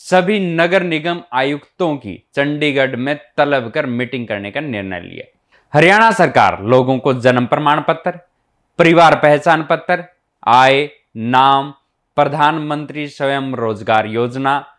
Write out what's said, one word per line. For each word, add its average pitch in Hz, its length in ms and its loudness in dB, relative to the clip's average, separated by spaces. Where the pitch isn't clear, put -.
सभी 185 400 0
नगर 175 420 0
निगम 170 380 -6
आयुक्तों 143 640 -4
की 104 160 -14
चंडीगढ़ 139 600 -2
में 135 220 -6
तलब 139 340 -2
कर 147 160 -4
मीटिंग 120 420 -6
करने 101 220 -8
का 139 100 -8
निर्णय 98 400 -8
लिया। 90 240 -18
हरियाणा 196 380 4
सरकार 113 520 2
लोगों 127 360 2
को 135 160 0
जन्म 123 320 0
प्रमाण 151 340 0
पत्र, 165 320 -4
परिवार 165 360 6
पहचान 151 480 2
पत्र, 170 420 -4
आय, 135 420 4
नाम, 135 580 0
प्रधानमंत्री 147 920 -2
स्वयं 139 460 -4
रोजगार 110 520 -2
योजना, 127 580 -4